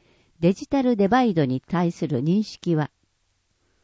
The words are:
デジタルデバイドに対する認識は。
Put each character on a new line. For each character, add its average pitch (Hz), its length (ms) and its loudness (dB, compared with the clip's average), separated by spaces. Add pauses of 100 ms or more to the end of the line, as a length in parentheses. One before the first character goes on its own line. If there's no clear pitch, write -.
(400)
デ 170 120 4
ジ 277 160 -10
タ 269 140 0
ル 247 120 2
デ 196 140 2
バ 247 160 2
イ 214 100 0
ド 160 100 2
に 127 160 -2
対 175 300 -2
す - 160 -6
る 127 160 -2
認 185 220 0
識 - 320 -4
は。 151 160 -4 (920)